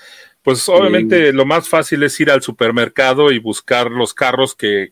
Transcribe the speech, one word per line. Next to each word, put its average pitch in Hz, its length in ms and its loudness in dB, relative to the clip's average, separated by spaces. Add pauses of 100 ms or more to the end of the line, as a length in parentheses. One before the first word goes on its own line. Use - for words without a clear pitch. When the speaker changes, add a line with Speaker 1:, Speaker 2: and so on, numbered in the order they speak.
(420)
Speaker 1:
pues 131 220 0
Speaker 2:
Sí. 202 100 0
Speaker 1:
obviamente 180 580 2
lo 135 140 2
más 160 220 -2
fácil 151 340 -2
es 147 160 -2
ir 151 140 0
al 135 100 2
supermercado 127 880 0
y 127 80 -2
buscar 120 500 -4
los 120 260 -4
carros 127 420 -2
que, 101 360 -4